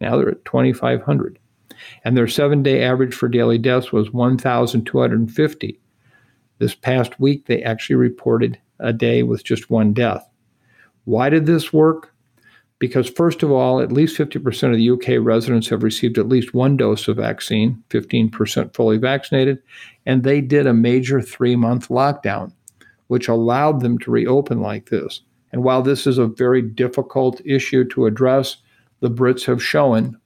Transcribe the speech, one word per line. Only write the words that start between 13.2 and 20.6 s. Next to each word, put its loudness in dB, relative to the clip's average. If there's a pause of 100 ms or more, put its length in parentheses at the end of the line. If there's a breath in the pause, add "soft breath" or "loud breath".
of 2
all, 2
at -2
least 2
fifty -4
percent -2
of 2
the 4
U 4
K 0
residents 0
have -2
received -2
at 0
least 0
one 2
dose 0
of -2
vaccine, -2 (100)
fifteen 0
percent -4
fully 2
vaccinated, -2 (420 loud breath)
and 0
they 2
did 2